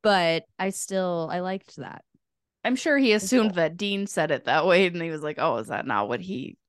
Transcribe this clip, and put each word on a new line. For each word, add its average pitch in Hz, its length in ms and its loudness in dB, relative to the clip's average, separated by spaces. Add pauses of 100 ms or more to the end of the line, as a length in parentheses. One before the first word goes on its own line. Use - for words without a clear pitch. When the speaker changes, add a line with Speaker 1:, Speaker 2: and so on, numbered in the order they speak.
Speaker 1:
but 170 420 2 (140)
I 190 120 -2
still, 180 600 -4
I 180 80 -4
liked 185 360 -8
that. - 280 -16 (580)
Speaker 2:
I'm 254 140 0
sure 285 220 2
he 247 140 6
Speaker 1:
It's 208 120 2
Speaker 2:
assumed 220 280 4
Speaker 1:
cool. 180 40 -4
Speaker 2:
that 165 220 0
Dean 202 280 -2
said 160 240 -2
it 127 140 -2
that 151 220 2
way, 185 200 6
and 175 160 -4
he 165 80 -4
was 156 120 -6
like, 151 160 -6
"Oh, 147 180 0
is 110 120 -6
that - 180 -6
not 104 220 0
what 123 120 -4
he 180 380 -10 (100)